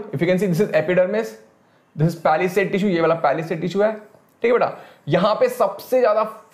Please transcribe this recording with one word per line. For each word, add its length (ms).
If 80
you 60
can 100
see, 100
this 120
is 160
epidermis, 560
this 120
is 140
palisade 500
tissue, 180
ये 100
वाला 220
palisade 400
tissue 200
है, 100
ठीक 20
है 80
बेटा। 200
यहाँ 260
पे 140
सबसे 520
ज्यादा 240